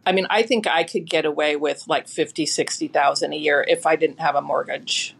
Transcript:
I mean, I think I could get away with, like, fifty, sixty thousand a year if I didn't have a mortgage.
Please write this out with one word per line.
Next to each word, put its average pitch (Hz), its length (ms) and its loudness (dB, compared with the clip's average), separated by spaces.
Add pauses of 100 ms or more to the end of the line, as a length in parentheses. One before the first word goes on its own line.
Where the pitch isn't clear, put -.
I 185 60 2
mean, 190 180 2
I 214 140 4
think 226 240 0
I 165 160 2
could 170 260 -6
get 156 160 2
away 151 300 0
with, 143 320 -2
like, 151 200 -2
fifty, 156 380 -2
sixty - 420 -4
thousand 147 460 0
a 151 40 -6
year 147 300 2
if 165 180 2
I 160 100 4
didn't 156 240 0
have 147 160 0
a 143 60 0
mortgage. 143 800 -4